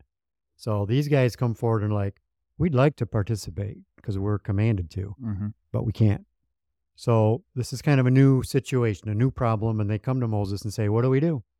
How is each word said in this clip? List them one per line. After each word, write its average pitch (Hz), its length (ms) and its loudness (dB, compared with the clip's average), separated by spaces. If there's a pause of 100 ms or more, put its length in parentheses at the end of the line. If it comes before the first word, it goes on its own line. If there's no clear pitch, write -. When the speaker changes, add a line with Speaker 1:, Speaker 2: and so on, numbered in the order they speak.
(560)
Speaker 1:
So 104 300 -2
these 131 220 0
guys 131 280 2
come 120 200 -2
forward 113 280 0
and 104 100 0
like, 101 280 -4 (360)
"We'd 160 180 0
like 135 220 4
to 117 80 -4
participate 101 720 -4 (240)
'cause 98 160 -6
we're 101 220 -2
commanded 101 520 0
to, 98 300 -8
Speaker 2:
Mm-hmm. 104 260 -6 (240)
Speaker 1:
but 117 140 -4
we 110 60 -2
can't." 107 340 2 (680)
So 113 480 2 (100)
this 123 200 -6
is 123 100 -10
kind 143 160 4
of 127 80 4
a 127 40 4
new 135 300 6
situation, 117 680 -2
a 107 60 -2
new 123 140 2
problem, 113 500 -2
and 104 120 -2
they 107 80 -2
come 131 220 -4
to 120 60 -2
Moses 101 360 -4
and 104 100 -6
say, 104 160 -2
"What 113 140 2
do 131 80 2
we 131 80 2
do?" 156 240 0 (160)